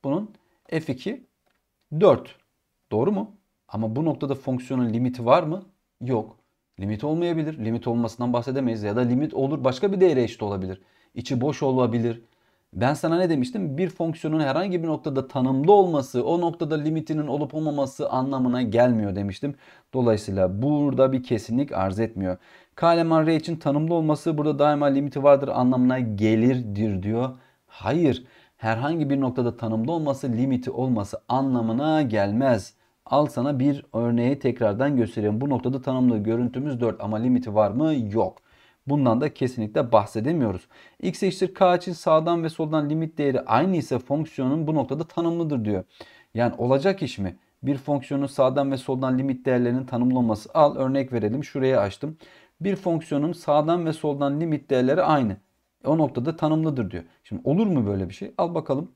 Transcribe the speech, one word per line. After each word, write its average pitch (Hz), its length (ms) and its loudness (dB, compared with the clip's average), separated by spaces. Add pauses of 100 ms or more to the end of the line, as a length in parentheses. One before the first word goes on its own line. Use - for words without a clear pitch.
Bunun 175 260 -4 (380)
F 160 240 -4
iki - 340 -8 (720)
dört. 165 360 6 (560)
Doğru 131 200 2
mu? 208 180 -4 (380)
Ama 110 280 -4
bu 156 80 -2
noktada 139 300 -2
fonksiyonun 127 580 -2
limiti 120 340 -2
var 160 160 6
mı? 165 200 -4 (380)
Yok. 123 360 -4 (440)
Limit 104 240 -4
olmayabilir. 156 600 -2
Limit 113 220 -4
olmasından 120 460 -2
bahsedemeyiz. 123 500 -2
Ya 104 140 -2
da 123 40 2
limit 123 340 0
olur, 135 300 -2
başka 160 280 0
bir 185 80 -2
değere 156 220 6
eşit 110 200 -4
olabilir. 95 400 -6 (320)
İçi 113 260 -4
boş 143 220 -2
olabilir. 120 600 0 (500)
Ben 123 220 0
sana 165 240 0
ne 180 120 2
demiştim? 139 480 -2
Bir 180 100 -2
fonksiyonun 160 520 -4
herhangi 165 420 -2
bir 165 60 -4
noktada 139 400 -4
tanımlı 139 440 2
olması, 156 520 4
o 165 160 0
noktada 165 340 -2
limitinin 151 520 -2
olup 147 280 -4
olmaması 147 560 -2
anlamına 127 520 0
gelmiyor 110 540 2
demiştim. 101 380 -4 (400)
Dolayısıyla 101 680 0
burada 135 500 2
bir 131 100 -2
kesinlik 120 500 -2
arz 95 280 -2
etmiyor. 95 360 -4 (400)
K 170 180 4
eleman 160 320 2
R 165 100 2
için 156 200 -4
tanımlı 156 380 -2
olması 156 440 0
burada 147 200 0
daima 147 280 4
limiti 139 360 0
vardır 135 260 6
anlamına 127 520 2
gelirdir 107 1000 2
diyor. 117 280 -2 (360)
Hayır. 143 580 0 (320)
Herhangi 135 540 -2
bir 139 100 2
noktada 123 360 0
tanımlı 113 360 -2
olması, 143 400 -2
limiti 127 380 0
olması 120 580 -2
anlamına 131 760 0
gelmez. 110 720 0 (320)
Al 147 200 2
sana 139 320 -2
bir 139 340 0
örneği 120 460 0
tekrardan 123 580 0
göstereyim. 107 440 0
Bu 143 80 -2
noktada 127 340 -2
tanımlı 127 360 2
görüntümüz 123 640 -2
dört 110 200 0
ama 104 160 -4
limiti 117 380 0
var 104 160 4
mı? 151 240 0 (180)
Yok. - 260 0 (480)
Bundan 131 340 2
da 147 140 -2
kesinlikle 120 580 -2
bahsedemiyoruz. 110 760 0 (340)
X 185 200 -4
eşittir 185 320 0
K 180 220 4
için 180 160 -6
sağdan 165 520 2
ve 160 40 -2
soldan 156 420 -2
limit 160 280 -2
değeri 139 220 2
aynı 170 360 2
ise 131 220 -2
fonksiyonun 147 680 -2
bu 160 80 -2
noktada 143 300 -2
tanımlıdır 165 600 -2
diyor. 98 200 -2 (500)
Yani 117 240 0
olacak 143 440 0
iş 123 160 -8
mi? 95 180 -6 (260)
Bir 135 140 -2
fonksiyonun 139 500 -4
sağdan 139 460 0
ve 131 40 -2
soldan 131 420 -2
limit 131 280 -4
değerlerinin 127 400 2
tanımlı 127 320 0
olması. 110 360 0
Al 151 220 4
örnek 131 360 -2
verelim. 113 320 -2
Şuraya 131 360 0
açtım. 139 360 -4 (440)
Bir 190 160 -2
fonksiyonun 160 560 -2
sağdan 156 540 0
ve 156 60 -2
soldan 143 480 -2
limit 156 300 -2
değerleri 135 320 2
aynı. 139 340 0 (480)
E, 127 40 -2
o 160 100 2
noktada 143 380 -2
tanımlıdır 151 540 0
diyor. 85 140 -10 (200)
Şimdi 110 200 -10
olur 185 220 2
mu 139 200 2
böyle 95 220 -2
bir 95 60 -14
şey? - 240 -12
Al 175 160 -2
bakalım. 160 420 -4